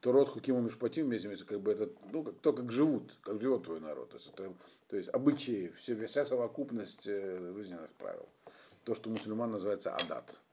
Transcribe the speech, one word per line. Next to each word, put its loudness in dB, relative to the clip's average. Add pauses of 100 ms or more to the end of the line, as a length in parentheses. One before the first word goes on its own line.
Торот 8
Хуким 2
Мишпатим, 0
если -2 (100)
как -4
бы 4
это, 2 (220)
ну, -2
как, -6
то, 6
как -2
живут, 2
как -4
живет 2
твой -6
народ. -8
То -16
есть, -16
это, -10 (360)
то -2
есть -4
обычаи, 4
все, -4 (100)
вся 2
совокупность, -2
э, -4
жизненных -10
правил. -8 (560)
То, 0
что -6
у 0
мусульман -2
называется -2
адат. -4 (140)